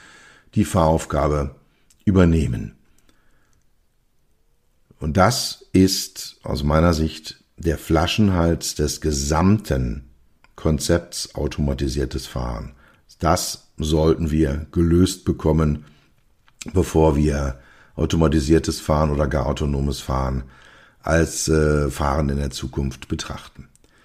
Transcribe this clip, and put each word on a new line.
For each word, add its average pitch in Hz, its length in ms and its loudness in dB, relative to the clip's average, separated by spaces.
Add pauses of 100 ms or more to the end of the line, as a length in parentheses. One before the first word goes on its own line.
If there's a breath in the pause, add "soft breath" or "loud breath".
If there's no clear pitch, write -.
(540 loud breath)
die 107 100 2
Fahraufgabe 76 920 0 (480)
übernehmen. 78 720 2 (2250)
Und 78 160 -4
das - 560 2
ist - 680 2
aus 67 200 -4
meiner 78 300 4
Sicht - 500 -6 (140)
der 80 220 -2
Flaschenhals 85 1000 0
des 76 240 -4
gesamten 71 1040 0 (500)
Konzepts - 800 -2
automatisiertes 67 920 -4
Fahren. 60 460 -8 (460 soft breath)
Das - 580 -2
sollten 78 540 2
wir 76 420 0
gelöst 87 520 2
bekommen, 78 600 0 (880 soft breath)
bevor 80 440 2
wir 71 420 -2 (380 soft breath)
automatisiertes 78 840 2
Fahren 76 300 0
oder 73 160 0
gar 69 200 -2
autonomes 69 540 -2
Fahren 65 440 -4 (580 soft breath)
als, 80 460 0
äh, 76 420 2
Fahren 71 380 -2
in 69 80 -2
der 71 140 -4
Zukunft 65 580 -8
betrachten. - 600 -12 (360 soft breath)